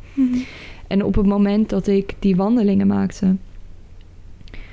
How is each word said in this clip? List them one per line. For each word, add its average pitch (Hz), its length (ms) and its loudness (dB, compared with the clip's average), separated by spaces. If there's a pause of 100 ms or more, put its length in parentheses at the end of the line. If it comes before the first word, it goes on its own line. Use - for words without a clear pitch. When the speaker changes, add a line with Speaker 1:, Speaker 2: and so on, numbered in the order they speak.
(140)
Speaker 1:
Mhm. 247 220 2 (500)
Speaker 2:
En 196 180 0
op 196 100 0
het 208 120 4
moment 202 420 2
dat 196 180 -2
ik 196 320 0
die 190 180 2
wandelingen 196 500 2
maakte, 196 480 2 (1400)